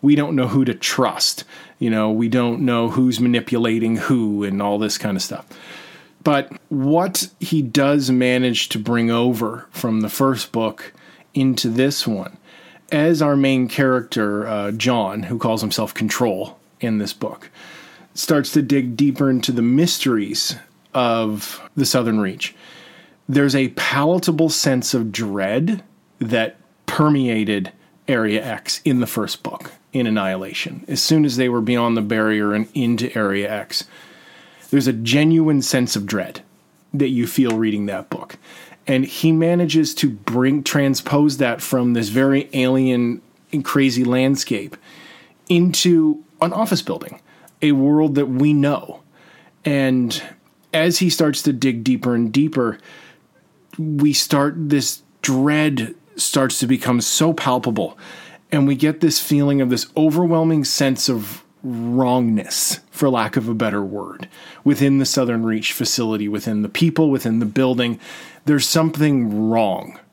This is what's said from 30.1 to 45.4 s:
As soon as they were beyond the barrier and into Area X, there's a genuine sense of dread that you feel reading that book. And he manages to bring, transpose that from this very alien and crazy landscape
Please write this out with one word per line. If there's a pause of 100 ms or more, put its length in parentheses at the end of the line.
As
soon
as
they
were
beyond
the
barrier
and
into
Area
X, (840)
there's
a
genuine
sense
of
dread (520)
that
you
feel
reading
that
book. (500)
And
he
manages
to
bring,
transpose
that
from
this
very
alien (300)
and
crazy
landscape (720)